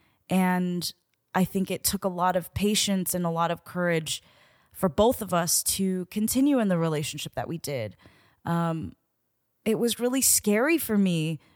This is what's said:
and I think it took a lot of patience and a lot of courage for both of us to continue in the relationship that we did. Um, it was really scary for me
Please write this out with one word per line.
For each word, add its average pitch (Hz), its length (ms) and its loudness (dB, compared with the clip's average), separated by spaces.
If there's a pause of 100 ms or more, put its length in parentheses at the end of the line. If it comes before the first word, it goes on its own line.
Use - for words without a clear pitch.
(300)
and 180 600 0 (460)
I 185 80 4
think 196 260 -2
it 185 140 -6
took - 220 -2
a 196 40 2
lot 180 280 0
of 175 160 -6
patience 196 600 0
and 180 120 -2
a 170 40 0
lot 165 220 0
of 165 140 -6
courage 170 580 -2 (480)
for - 160 -2
both 208 340 2
of 190 120 -6
us 170 300 0
to 185 420 -2
continue 262 540 2
in 214 100 2
the 180 80 4
relationship 165 580 -2
that 123 140 -6
we 165 80 -6
did. 117 400 -6 (480)
Um, 165 500 -2 (720)
it 220 120 2
was 240 220 0
really 247 220 0
scary 233 560 2
for 220 200 0
me 165 440 0 (140)